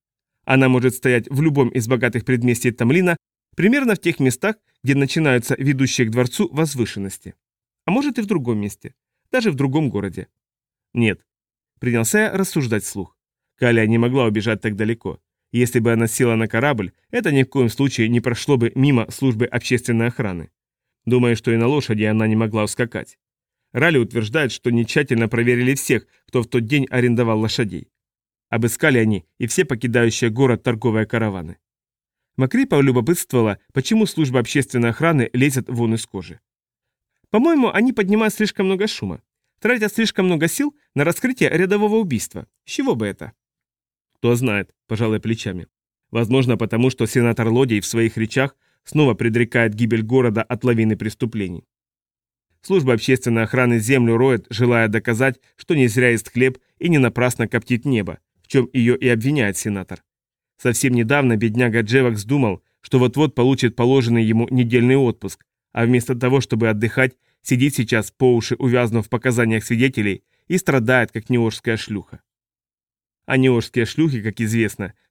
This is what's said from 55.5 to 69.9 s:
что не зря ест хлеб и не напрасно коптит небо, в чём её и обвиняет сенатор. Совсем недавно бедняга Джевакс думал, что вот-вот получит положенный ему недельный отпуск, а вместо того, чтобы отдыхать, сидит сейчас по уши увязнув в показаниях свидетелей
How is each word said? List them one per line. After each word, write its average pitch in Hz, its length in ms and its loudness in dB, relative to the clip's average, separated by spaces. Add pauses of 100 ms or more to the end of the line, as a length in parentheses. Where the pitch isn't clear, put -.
что - 200 -2
не 131 100 6
зря 123 240 2
ест 113 220 -2
хлеб 127 260 0 (200)
и 175 100 -4
не 165 100 4
напрасно 120 480 0
коптит 117 380 -2
небо, 104 340 -2 (240)
в - 60 -20
чём 127 240 2
её 120 240 2
и 131 100 -2
обвиняет 120 500 0
сенатор. 98 460 -8 (580)
Совсем 123 340 0
недавно 120 420 2
бедняга 113 460 0
Джевакс 113 420 0
думал, 117 380 -2 (180)
что - 180 0
вот-вот 127 360 2
получит 123 420 2
положенный 120 480 2
ему 113 260 2
недельный 123 460 4
отпуск, 117 480 -2 (280)
а 117 120 -2
вместо 123 320 0
того, 127 240 0
чтобы 117 280 -2
отдыхать, 113 480 -2 (260)
сидит 131 340 0
сейчас 113 340 -2
по 127 240 2
уши 113 220 -2
увязнув 120 500 0
в - 20 -20
показаниях 113 560 0
свидетелей 113 600 -2 (240)